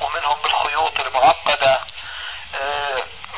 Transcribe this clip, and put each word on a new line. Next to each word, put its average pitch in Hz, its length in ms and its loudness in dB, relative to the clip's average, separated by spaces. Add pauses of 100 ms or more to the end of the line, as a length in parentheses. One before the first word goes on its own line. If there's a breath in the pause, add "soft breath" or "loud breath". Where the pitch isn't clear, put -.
ومنهم 147 400 -2
بالخيوط 151 580 0
المعقدة. 135 840 4 (800 loud breath)
آه، 143 420 -2 (340)